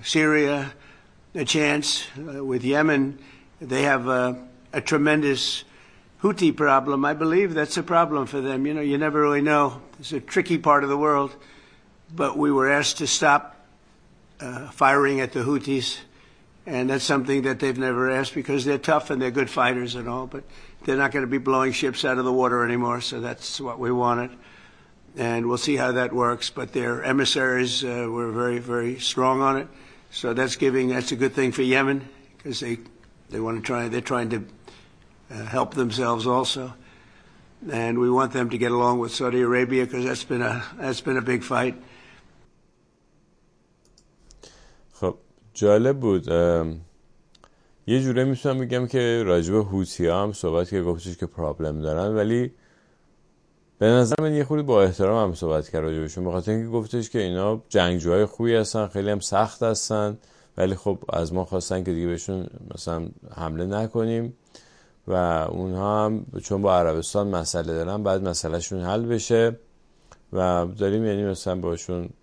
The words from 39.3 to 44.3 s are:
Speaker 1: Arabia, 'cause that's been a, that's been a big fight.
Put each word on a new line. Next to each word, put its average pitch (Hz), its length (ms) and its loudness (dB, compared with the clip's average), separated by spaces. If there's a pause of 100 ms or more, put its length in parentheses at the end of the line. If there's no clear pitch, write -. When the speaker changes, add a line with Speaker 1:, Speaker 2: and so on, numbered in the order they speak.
Speaker 1:
Arabia, 127 360 2
'cause 123 220 -4
that's 127 240 -6
been 120 200 0
a, - 20 -2 (280)
that's 131 260 -4
been 131 160 0
a - 80 -4
big 120 100 0 (100)
fight. 123 220 0 (3250)